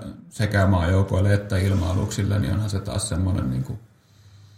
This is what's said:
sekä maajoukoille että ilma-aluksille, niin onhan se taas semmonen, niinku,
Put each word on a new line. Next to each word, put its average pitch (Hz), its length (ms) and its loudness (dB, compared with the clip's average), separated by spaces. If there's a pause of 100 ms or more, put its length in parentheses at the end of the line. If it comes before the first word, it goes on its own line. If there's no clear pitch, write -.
(280)
sekä 101 380 2
maajoukoille 95 680 2
että 101 220 0
ilma-aluksille, 98 840 0
niin 101 160 0
onhan 104 160 -2
se 98 100 -2
taas - 280 -4
semmonen, 92 420 0
niinku, - 280 -4 (800)